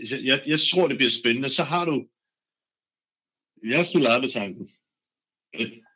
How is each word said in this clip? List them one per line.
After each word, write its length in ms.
jeg, 140
jeg, 220
jeg 140
tror, 280
det 80
bliver 140
spændende. 400
Så 140
har 200
du, 220
jeg 220
skulle 160
lege 180
med 100
tanken. 400
Jeg, 140